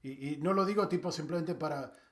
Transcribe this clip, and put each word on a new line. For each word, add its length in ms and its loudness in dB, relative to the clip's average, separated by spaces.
Y, 220 -8
y 80 -2
no 160 2
lo 120 6
digo, 220 2
tipo, 240 0
simplemente 460 -2
para, 340 -4